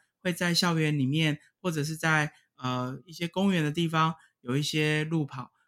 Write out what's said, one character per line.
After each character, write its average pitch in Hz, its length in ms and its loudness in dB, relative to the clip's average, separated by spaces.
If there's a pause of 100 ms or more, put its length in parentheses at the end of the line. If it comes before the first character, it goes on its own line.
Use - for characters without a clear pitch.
(220)
会 180 100 -2
在 175 220 -2
校 170 240 2
园 151 180 2
里 135 120 2
面 151 320 2 (200)
或 185 120 -2
者 156 120 -2
是 156 140 -6
在， 156 340 2 (240)
呃， 127 500 -4
一 175 60 -20
些 170 160 -6
公 196 240 2
园 175 100 2
的 151 80 2
地 165 200 0
方 160 260 2 (240)
有 123 160 -4
一 147 80 0
些 151 400 0
路 160 220 0
跑。 123 260 -12 (160)